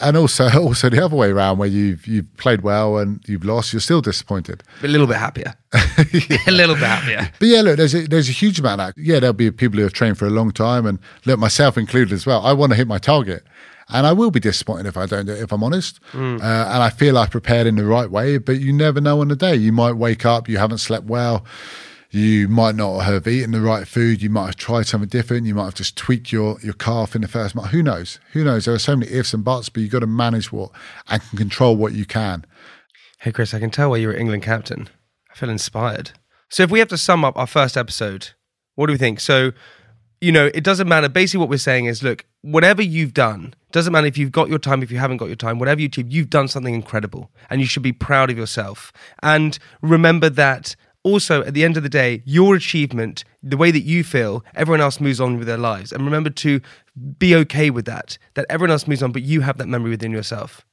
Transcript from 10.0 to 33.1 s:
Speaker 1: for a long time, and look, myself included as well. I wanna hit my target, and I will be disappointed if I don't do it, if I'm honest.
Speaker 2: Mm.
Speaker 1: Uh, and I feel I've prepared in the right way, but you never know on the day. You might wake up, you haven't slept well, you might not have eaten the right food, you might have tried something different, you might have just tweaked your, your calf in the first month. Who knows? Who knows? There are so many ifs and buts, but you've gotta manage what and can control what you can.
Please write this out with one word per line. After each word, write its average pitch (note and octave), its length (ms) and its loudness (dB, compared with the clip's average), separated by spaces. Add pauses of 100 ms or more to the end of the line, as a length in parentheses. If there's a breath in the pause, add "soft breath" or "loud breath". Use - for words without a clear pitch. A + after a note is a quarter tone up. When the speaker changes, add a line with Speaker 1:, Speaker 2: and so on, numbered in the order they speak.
Speaker 1:
for G2+ 80 -2
a G2+ 60 0
long A2 200 0
time, A#2 340 0
and G2+ 140 -2 (260 loud breath)
look, B2+ 140 2
myself B2 380 2
included A2+ 360 0
as F#2+ 120 -4
well. A#2 200 0
I C3+ 80 4
wanna C#3 220 4
hit B2 120 2
my G#2 120 -2
target, G#2+ 440 0 (460 loud breath)
and C3 180 2
I D#3+ 60 4
will A3 180 2
be - 80 2
disappointed F#2+ 480 -2
if F#2 100 -8
I F#2 80 -4
don't G2+ 200 -4
do G#2 80 -6
it, G#2 80 -10
if G#2+ 100 -8
I'm G#2+ 120 0
honest. E3 360 -4 (140 loud breath)
Speaker 2:
Mm. C3 260 -6
Speaker 1:
Uh, G#2 40 -8
and A2+ 400 0
I A2+ 60 4
feel C#3 280 4
I've A2 140 2
prepared A#2 360 2
in A2 80 2
the G#2 100 0
right A2+ 240 2
way, B2 280 0
but C3 220 -2
you C#3 140 0
never D3 280 2
know D3 200 2
on D3 60 0
the C#3+ 80 0
day. F3+ 200 0
You A2 160 2
might A#2+ 220 2
wake A#2 320 0
up, A#2 220 2
you A2 120 -2
haven't A2 200 -2
slept - 280 -4
well, A#2+ 360 -2 (680 loud breath)
you G#2 360 2
might A2+ 280 2
not G2+ 240 -2
have F#2+ 280 0
eaten A#2+ 240 -2
the A2+ 100 -2
right A2 260 -2
food, A#2 340 0
you G#2+ 80 -2
might G#2 160 -2
have F#2+ 100 -6
tried A#2 320 -2
something G2+ 220 -4
different, A#2+ 360 -2
you G#2 100 -2
might G#2 100 -2
have F#2+ 100 -12
just - 220 -10
tweaked B2 340 -4
your, G#2+ 320 -2
your G#2+ 100 -8
calf A2+ 420 -4
in A2 60 -2
the A2 60 -4
first A2+ 280 -6
month. G2+ 160 -8
Who E3 120 2
knows? F#2 360 -4 (140)
Who D#3 100 -2
knows? B2 220 0
There A#2+ 80 0
are A2+ 60 0
so C#3+ 160 0
many A#2+ 160 -2
ifs B2 220 -4
and G#2+ 100 -4
buts, B2 260 -4
but A2+ 120 -6
you've G#2 100 -4
gotta A#2+ 160 0
manage A2+ 440 -2
what G2+ 200 -10 (380 loud breath)
and A2 200 -2
can G#2 80 -8
control A2+ 380 2
what G#2+ 180 0
you G#2+ 120 -6
can. F#2+ 400 -6 (760 soft breath)